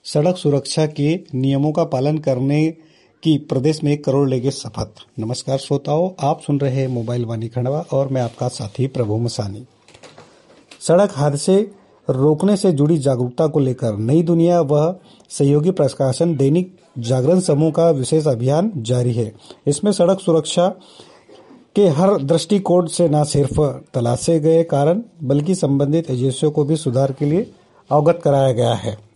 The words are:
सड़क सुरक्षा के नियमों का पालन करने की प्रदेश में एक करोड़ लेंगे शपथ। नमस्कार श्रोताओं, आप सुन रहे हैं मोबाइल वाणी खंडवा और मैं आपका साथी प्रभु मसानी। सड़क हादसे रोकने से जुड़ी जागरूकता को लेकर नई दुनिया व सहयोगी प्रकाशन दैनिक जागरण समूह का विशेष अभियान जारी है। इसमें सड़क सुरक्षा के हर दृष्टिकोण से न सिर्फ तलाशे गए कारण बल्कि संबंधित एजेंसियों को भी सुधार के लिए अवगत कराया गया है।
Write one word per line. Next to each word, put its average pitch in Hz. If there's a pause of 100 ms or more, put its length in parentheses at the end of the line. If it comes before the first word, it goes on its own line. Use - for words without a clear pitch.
सड़क 170
सुरक्षा 147
के 151 (140)
नियमों 135
का 165
पालन 147
करने 147 (520)
की 156
प्रदेश 147
में 147
एक 147
करोड़ 139
लेंगे 127
शपथ। - (320)
नमस्कार 127
श्रोताओं, 147 (100)
आप 151
सुन 143
रहे 139
हैं 131
मोबाइल 120
वाणी 113
खंडवा 131
और 139
मैं 131
आपका 120
साथी 123
प्रभु 113
मसानी। 113 (1160)
सड़क 185
हादसे 151 (400)
रोकने 151
से 190
जुड़ी 151
जागरूकता 127
को 151
लेकर 123
नई 123
दुनिया 170
व 151 (340)
सहयोगी 147
प्रकाशन 151
दैनिक 151 (220)
जागरण 127
समूह 160
का 165
विशेष 151
अभियान 143
जारी 123
है। 110 (320)
इसमें 147
सड़क 185
सुरक्षा 170 (1080)
के 202
हर 175
दृष्टिकोण 175
से 165
न 147
सिर्फ 143 (120)
तलाशे 123
गए 160
कारण 165 (200)
बल्कि 147
संबंधित 143
एजेंसियों 135
को 151
भी 156
सुधार 135
के 139
लिए 170 (400)
अवगत 156
कराया 139
गया 117
है। 104